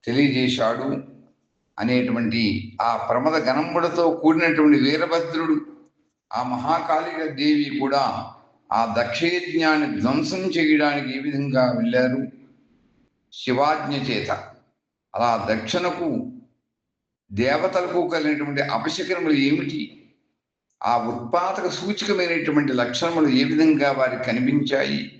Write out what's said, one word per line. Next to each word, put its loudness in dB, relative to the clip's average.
తెలియజేశాడు 2
అనేటువంటి 0
ఆ 2
ప్రమద -2
గణంబులతో 0
కూడినటువంటి 4
వీరభద్రుడు, 0
ఆ -4
మహాకాళిక -2
దేవి 2
కూడా 2
ఆ 2
దక్షయజ్ఞాన్ని 0
ధ్వంసం 0
చేయడానికి 2
ఏ -6
విధంగా 0
వెళ్ళారు 0
శివాజ్ఞ 0
చేత, -2
అలా 0
దక్షిణకు -2
దేవతలకు 0
కలిగినటువంటి -2
అపశకనములు -2
ఏమిటి, 0
ఆ 2
ఉత్పాతక -2
సూచకమైనటువంటి 0
లక్షణములు 2
ఏ 4
విధంగా 4
వారికి 0
కనిపించాయి 0